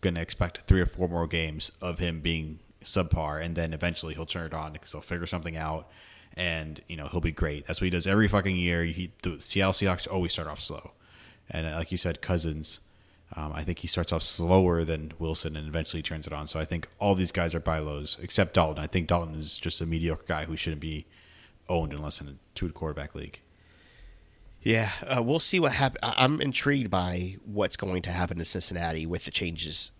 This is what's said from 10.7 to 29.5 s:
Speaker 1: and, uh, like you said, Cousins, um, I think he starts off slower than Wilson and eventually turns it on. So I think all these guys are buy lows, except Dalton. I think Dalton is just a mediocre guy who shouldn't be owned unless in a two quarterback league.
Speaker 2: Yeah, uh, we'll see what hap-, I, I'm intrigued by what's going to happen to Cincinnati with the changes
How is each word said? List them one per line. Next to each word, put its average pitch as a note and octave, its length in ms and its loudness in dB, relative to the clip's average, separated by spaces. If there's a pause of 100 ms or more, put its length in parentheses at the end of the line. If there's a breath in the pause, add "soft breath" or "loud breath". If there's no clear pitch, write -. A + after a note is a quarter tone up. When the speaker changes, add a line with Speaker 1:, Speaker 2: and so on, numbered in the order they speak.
Speaker 1:
and, D#2+ 160 -2
uh, D#2+ 100 -2
like - 140 -2
you F#2+ 80 0
said, E2+ 220 -2
Cousins, D#2+ 600 -2 (540 soft breath)
um, D#2 200 -6
I D2+ 100 -4
think E2+ 160 -2
he F2 80 -6
starts - 240 0
off E2 100 2
slower E2+ 600 6
than D#2 340 -2
Wilson D#2+ 380 -2
and D2+ 100 -6
eventually D#2+ 360 -4
turns D#2 240 -6
it D2+ 60 -8
on. D2+ 140 -6
So D#2+ 140 -2
I D#2 60 0
think E2+ 220 -4 (120)
all G2+ 140 6
these F#2 180 2
guys E2+ 220 0
are E2 60 0
buy D#2+ 180 0
lows, D2+ 420 -6
except - 340 2
Dalton. D#2 280 4
I D2+ 40 -4
think F2 220 0
Dalton E2+ 280 2
is D#2 220 -6
just - 220 -4
a E2 60 -2
mediocre E2 400 0
guy D#2 180 -2
who D#2+ 120 -6
shouldn't D2+ 260 -4
be D2+ 240 -8 (640 loud breath)
owned E2+ 260 2
unless D2 260 -4
in D2 80 -12
a C#2 60 -14 (200)
two F2+ 160 -2
quarterback D2+ 440 -6
league. - 260 -12 (1200 soft breath)
Speaker 2:
Yeah, A2 280 4 (160)
uh, B2+ 160 2
we'll C3+ 180 2
see F#3 200 4
what D#3+ 120 4
hap-, C3+ 300 2
I, A#2 160 0
I'm C3+ 220 6
intrigued C3+ 500 2
by F2+ 540 0
what's G2+ 320 0
going F#2 260 -2
to F#2+ 80 -4
happen F2 280 -2
to E2+ 60 -4
Cincinnati E2 640 -2
with E2+ 180 -4
the D#2+ 60 -8
changes E2 680 -4